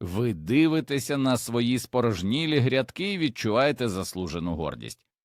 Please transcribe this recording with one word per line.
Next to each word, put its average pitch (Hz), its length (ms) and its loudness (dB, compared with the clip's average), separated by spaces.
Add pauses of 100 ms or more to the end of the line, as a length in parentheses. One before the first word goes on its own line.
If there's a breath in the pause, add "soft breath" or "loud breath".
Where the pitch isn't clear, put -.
Ви 104 340 -2
дивитеся 143 840 2
на 131 200 2
свої 120 420 0
спорожнілі 120 800 0
грядки 135 540 0
і 196 60 -2
відчуваєте 123 680 2
заслужену 87 680 -4
гордість. 65 520 -8 (180)